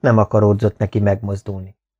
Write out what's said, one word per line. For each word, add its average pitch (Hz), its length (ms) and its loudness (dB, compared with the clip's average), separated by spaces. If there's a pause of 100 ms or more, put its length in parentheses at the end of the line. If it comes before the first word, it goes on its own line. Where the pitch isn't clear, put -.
Nem 117 180 2
akaródzott 104 580 2
neki 107 240 -4
megmozdulni. 98 760 -6 (240)